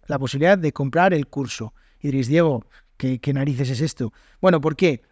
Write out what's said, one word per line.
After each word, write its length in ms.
la 120
posibilidad 380
de 160
comprar 400
el 140
curso. 460
Y 80
diréis, 200
"Diego, 380
¿qué, 220
qué 140
narices 360
es 120
esto?". 300
Bueno, 180
¿por 160
qué? 360